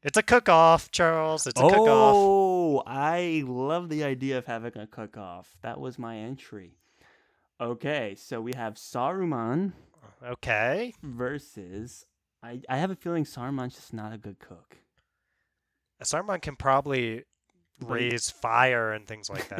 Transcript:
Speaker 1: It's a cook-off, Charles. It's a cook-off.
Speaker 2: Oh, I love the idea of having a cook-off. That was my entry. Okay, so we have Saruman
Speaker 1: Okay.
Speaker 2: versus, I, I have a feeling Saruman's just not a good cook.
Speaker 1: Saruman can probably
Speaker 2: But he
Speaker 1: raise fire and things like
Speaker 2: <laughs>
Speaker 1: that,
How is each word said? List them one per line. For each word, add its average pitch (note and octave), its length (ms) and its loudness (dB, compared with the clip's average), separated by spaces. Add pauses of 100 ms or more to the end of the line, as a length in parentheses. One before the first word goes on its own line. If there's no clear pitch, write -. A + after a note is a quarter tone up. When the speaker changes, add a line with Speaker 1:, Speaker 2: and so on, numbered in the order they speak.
Speaker 1:
It's C#3+ 140 -4
a G#3+ 60 4
cook-off, E3 680 6
Charles. D#3+ 560 0
It's B2 120 -4
a C3 40 4
cook-off. A3 520 8
Speaker 2:
Oh, F#3 680 4
I D#3+ 600 -2
love C#3 440 -4
the D3+ 140 -4
idea C3+ 340 -2
of B2+ 80 -6
having A#2 320 -8
a G#2+ 100 -14
cook-off. G2 760 -16
That A#2 180 -10
was C3 180 -12
my A2+ 180 -10
entry. G#2+ 600 -14 (840)
Okay, A#2+ 560 -6
so - 240 -10
we A#2+ 140 -8
have A2+ 220 -8
Saruman D3+ 1000 -4 (500)
Speaker 1:
Okay. B2 680 -2 (100)
Speaker 2:
versus, A#2+ 1000 -10 (380)
I, A#2+ 260 -14
I C3 80 -2
have F#3 140 -2
a F#3 40 -10
feeling E3+ 300 -4
Saruman's B2+ 500 -8
just - 160 -20
not G#2+ 220 -12
a A2+ 40 -14
good G2+ 220 -16
cook. - 380 -20 (1300)
Speaker 1:
Saruman F#3 400 -4
can C#3+ 120 -8
probably C3+ 680 0 (560)
Speaker 2:
But A#2+ 80 -16 (120)
he A#2+ 120 0
Speaker 1:
raise A#2 180 -4
fire A#2 640 2
and G#2+ 140 -10
things G#2+ 240 -14
like - 180 -10
Speaker 2:
<laughs> - 0 -
Speaker 1:
that, F#3+ 100 -12